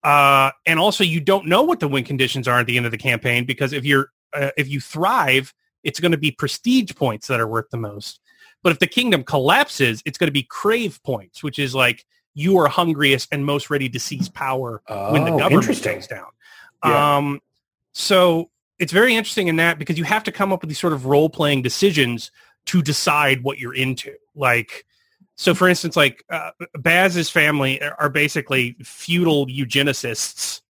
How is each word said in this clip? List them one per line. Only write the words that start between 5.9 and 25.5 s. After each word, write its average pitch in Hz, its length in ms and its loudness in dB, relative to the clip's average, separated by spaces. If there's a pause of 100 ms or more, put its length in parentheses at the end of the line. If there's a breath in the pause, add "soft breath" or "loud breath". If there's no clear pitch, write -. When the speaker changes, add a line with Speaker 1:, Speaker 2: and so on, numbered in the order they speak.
Speaker 1:
gonna 165 180 2
be 143 140 -2
prestige 233 640 -2
points 113 320 -4
that 123 120 0
are 113 80 0
worth 110 240 -4
the 120 60 -8
most. 104 420 -10 (420 soft breath)
But 175 120 2
if 143 60 -6
the 175 80 0
kingdom 220 360 0
collapses, 143 840 2
it's 151 120 -10
gonna 160 160 0
be 135 100 -2
crave 220 600 -2
points, 104 380 -8
which 147 160 -8
is, 135 160 -4
like, 123 320 0 (300)
you 180 220 2
are 156 100 6
hungriest 147 640 2
and 143 140 -4
most 143 240 -4
ready 135 200 -2
to 120 100 -8
seize - 300 -6
power 131 580 -6
when 104 380 -2
the 170 80 -2
Speaker 2:
Oh, 143 60 2
Speaker 1:
government 160 240 4
Speaker 2:
interesting. - 320 -4
Speaker 1:
goes - 120 -16
down. - 200 -16 (580 loud breath)
Speaker 2:
Yeah. 147 320 4
Speaker 1:
Um, 143 240 -4 (520)
so 175 560 2 (280)
it's 170 160 -4
very 226 220 4
interesting 214 320 -2
in 160 100 0
that, 165 220 2
because 156 180 -4
you 170 80 -2
have 214 180 0
to 214 80 -4
come 196 220 0
up 180 80 -4
with 160 80 -10
these 147 100 -8
sort 170 140 0
of 131 120 -6
role-playing 143 580 2
decisions 127 680 0 (360 soft breath)
to 180 140 2
decide 143 640 0
what 139 140 -6
you're 123 160 -12
into. 131 400 -4 (220)
Like, 120 500 -2 (500)
so 175 200 2